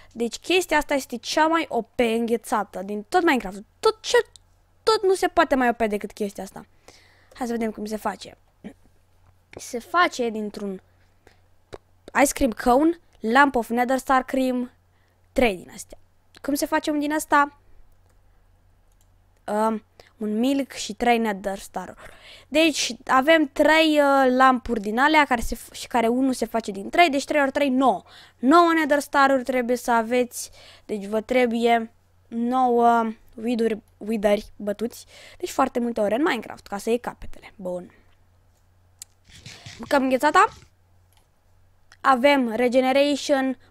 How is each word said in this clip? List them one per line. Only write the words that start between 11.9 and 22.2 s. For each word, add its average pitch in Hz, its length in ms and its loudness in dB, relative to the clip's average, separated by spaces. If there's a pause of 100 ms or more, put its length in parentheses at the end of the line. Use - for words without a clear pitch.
Ice 285 120 4
Cream 262 180 0
Cone, 285 480 2 (200)
Lamp 262 360 2
of 233 140 -2
Nether 247 280 0
Star 262 260 0
Cream, 254 480 -2 (600)
trei 226 240 0
din - 180 -16
astea. - 240 -20 (440)
Cum 277 120 -6
se 294 120 -4
face 311 260 -2
un 294 80 -2
din 294 140 -2
asta? 294 460 0 (1900)
Um, 214 360 -2 (340)
un 214 220 -4
milk 269 320 -2
și - 220 -10
trei 240 240 2
Nether 202 420 -4
Star-uri. - 400 -14 (480)